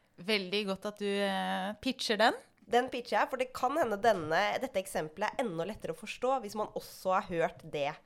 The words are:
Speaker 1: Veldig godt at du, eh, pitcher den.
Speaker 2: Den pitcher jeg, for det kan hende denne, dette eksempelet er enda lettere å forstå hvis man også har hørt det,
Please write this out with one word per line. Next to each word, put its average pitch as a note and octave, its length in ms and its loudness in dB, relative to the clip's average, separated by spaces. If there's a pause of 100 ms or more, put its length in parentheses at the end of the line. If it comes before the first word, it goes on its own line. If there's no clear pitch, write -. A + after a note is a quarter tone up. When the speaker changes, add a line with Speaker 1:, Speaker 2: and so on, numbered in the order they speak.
(200)
Speaker 1:
Veldig G3+ 480 0
godt F#3+ 180 -4
at G#3 140 -6
du, G#3 80 -2
eh, F#3+ 720 0
pitcher B3+ 380 0
den. A#3+ 180 6 (320)
Speaker 2:
Den B3 220 6
pitcher A#3+ 280 -2
jeg, A3+ 140 4
for C4 60 -2
det B3+ 160 0
kan C4 260 0
hende B3+ 180 2
denne, F3+ 420 4 (200)
dette B3+ 180 -4
eksempelet F#3+ 540 -2
er - 100 -4
enda E3+ 240 -2
lettere F#3 300 -6
å - 20 -14
forstå B3 440 -2
hvis G#3 140 -10
man G#3+ 200 -2
også - 400 -2
har G3+ 100 2
hørt F3+ 380 -2
det, D3+ 320 -2 (100)